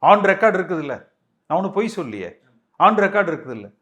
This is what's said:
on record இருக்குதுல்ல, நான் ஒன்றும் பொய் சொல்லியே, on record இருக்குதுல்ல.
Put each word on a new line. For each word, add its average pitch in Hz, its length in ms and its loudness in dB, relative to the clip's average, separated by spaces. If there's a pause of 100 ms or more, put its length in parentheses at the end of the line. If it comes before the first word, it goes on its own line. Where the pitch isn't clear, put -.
on 196 180 6
record 196 340 2
இருக்குதுல்ல, 160 400 -4 (560)
நான் 156 80 0
ஒன்றும் 190 200 -4
பொய் 226 180 -4
சொல்லியே, 104 340 -8 (500)
on 202 160 4
record 202 320 0
இருக்குதுல்ல. 120 400 -10 (140)